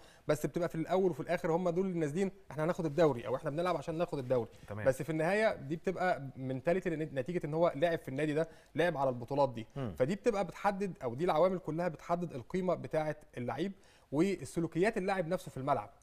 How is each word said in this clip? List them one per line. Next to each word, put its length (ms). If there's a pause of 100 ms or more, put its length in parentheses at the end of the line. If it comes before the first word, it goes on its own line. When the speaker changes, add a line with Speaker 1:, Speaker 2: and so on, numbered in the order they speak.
(280)
Speaker 1:
بس 180
بتبقى 220
في 60
الأول 360
وفي 100
الآخر 320
هم 160
دول 180
اللي 120
نازلين، 320 (200)
إحنا 140
هناخد 220
الدوري 400
أو 100
إحنا 140
بنلعب 260
عشان 180
ناخد 240
الدوري. 300 (200)
Speaker 2:
تمام. 180
Speaker 1:
بس 160
في 80
النهاية 440
دي 220
بتبقى 460 (140)
منتاليتي، 540
لأن 240
نتيجة 320
إن 80
هو 200
لعب 240
في 100
النادي 260
ده، 140 (260)
لعب 220
على 140
البطولات 420
دي. 140 (100)
Speaker 2:
مم. 220
Speaker 1:
فدي 160
بتبقى 300
بتحدد، 480 (100)
أو 120
دي 100
العوامل 340
كلها 300
بتحدد 460
القيمة 400
بتاعة 420 (220)
اللعيب، 340 (400)
وسلوكيات 840
اللاعب 300
نفسه 220
في 60
الملعب، 340 (120)